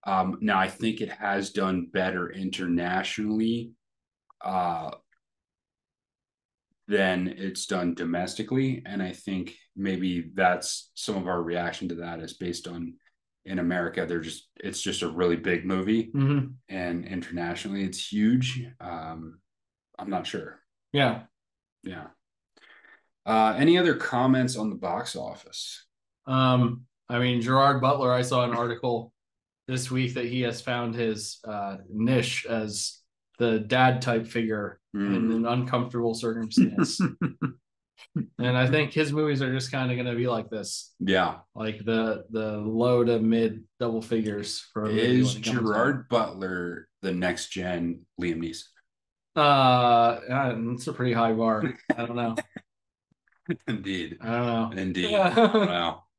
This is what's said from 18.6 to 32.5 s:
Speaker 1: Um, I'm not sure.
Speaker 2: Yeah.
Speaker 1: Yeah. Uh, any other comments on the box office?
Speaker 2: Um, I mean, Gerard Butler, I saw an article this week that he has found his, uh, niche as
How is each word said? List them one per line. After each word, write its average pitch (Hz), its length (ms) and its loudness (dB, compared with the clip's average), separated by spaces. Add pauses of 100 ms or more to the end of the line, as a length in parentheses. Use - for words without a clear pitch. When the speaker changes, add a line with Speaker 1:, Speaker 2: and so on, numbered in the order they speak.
Speaker 1:
Um, 82 580 -10 (600)
I'm 98 120 -10
not 90 160 -2
sure. - 340 -10 (320)
Speaker 2:
Yeah. 123 300 2 (600)
Speaker 1:
Yeah. 85 260 -12 (1160)
Uh, 110 300 4
any 160 220 6
other 175 160 4
comments 127 600 2
on 110 140 -2
the 92 60 -8
box 90 400 -6
office? - 680 -12 (400)
Speaker 2:
Um, 127 560 4 (260)
I 120 100 -2
mean, 123 240 2
Gerard 135 400 4
Butler, 131 300 4
I 127 100 4
saw 127 220 2
an 120 100 -2
article 117 580 -2 (540)
this 127 240 -4
week 127 240 -2
that 123 120 -4
he 123 160 -2
has 117 180 -2
found 120 340 -4
his, 110 440 -4 (100)
uh, 101 300 -6 (120)
niche 117 560 0
as 110 520 -6 (400)